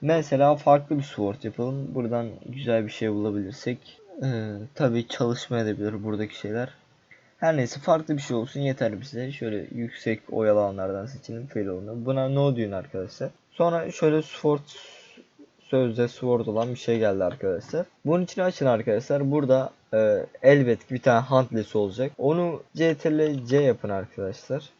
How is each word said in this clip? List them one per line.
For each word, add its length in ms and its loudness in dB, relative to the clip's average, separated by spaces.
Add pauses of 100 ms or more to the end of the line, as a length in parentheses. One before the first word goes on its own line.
Mesela 540 4
farklı 420 4
bir 60 -2
sword 400 -4
yapalım. 520 -6
Buradan 320 -2 (180)
güzel 400 -2
bir 60 -8
şey 200 -2
bulabilirsek. 880 -4 (240)
Ee, 280 -4 (240)
tabii 320 0
çalışmayabilir 960 -2
buradaki 360 -6
şeyler. 300 -6 (680)
Her 200 2
neyse 220 -2
farklı 380 2
bir 40 -6
şey 160 -4
olsun 220 -4
yeter 420 -2
bize. 300 -10
Şöyle 440 -6
yüksek 440 -4 (120)
oyalı 280 4
alanlardan 460 -2
seçelim. 420 -12
Fail 200 -4
olanı. 380 -8
Buna 240 0
no 260 2
diyorsun 200 -2
arkadaşlar. 540 -8 (220)
Sonra 400 0
şöyle 300 2
sword, 380 -2 (1000)
sözde 480 0
sword 380 0
olan 240 -2
bir 100 -8
şey 200 0
geldi 240 2
arkadaşlar. 640 -2 (200)
Bunun 180 2
için 180 -6
açın 240 0
arkadaşlar. 640 2
Burada, 400 2 (220)
e, 320 4 (160)
elbet 460 6
ki 60 -6
bir 80 -6
tane 200 6
huntless 540 0
olacak. 420 0
Onu 460 0 (120)
C 200 2
T 160 0
R 220 2
L 120 -6
C 120 4
yapın 320 2
arkadaşlar. 800 -6 (100)